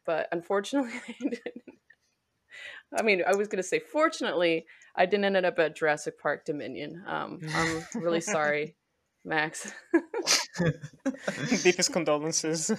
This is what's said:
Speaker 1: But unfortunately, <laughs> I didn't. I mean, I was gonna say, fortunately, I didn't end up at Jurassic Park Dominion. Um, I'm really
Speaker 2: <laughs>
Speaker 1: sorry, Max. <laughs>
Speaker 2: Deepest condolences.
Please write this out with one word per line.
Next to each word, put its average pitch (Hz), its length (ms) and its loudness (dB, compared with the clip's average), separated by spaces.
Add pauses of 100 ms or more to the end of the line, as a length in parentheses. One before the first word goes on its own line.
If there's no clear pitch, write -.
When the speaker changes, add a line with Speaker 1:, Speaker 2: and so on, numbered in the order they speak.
Speaker 1:
But 160 280 -2
unfortunately, 208 580 -2
<laughs> 240 180 -12
I 240 100 -12
didn't. 240 440 -8 (1300)
I - 60 0
mean, 202 240 4
I - 100 4
was 202 120 2
gonna 196 160 -2
say, 247 160 0
fortunately, 196 840 2 (300)
I 196 100 4
didn't 196 320 2
end 185 80 2
up 175 120 0
at 156 180 2
Jurassic 151 460 0
Park - 240 -2
Dominion. 147 600 -6
Um, 156 320 -6 (160)
I'm 165 400 0
really 165 260 0
Speaker 2:
<laughs> 208 140 -2
Speaker 1:
sorry, 151 400 0 (480)
Max. 156 480 -2 (220)
<laughs> - 680 0 (1040)
Speaker 2:
Deepest 180 300 4
condolences. 160 840 0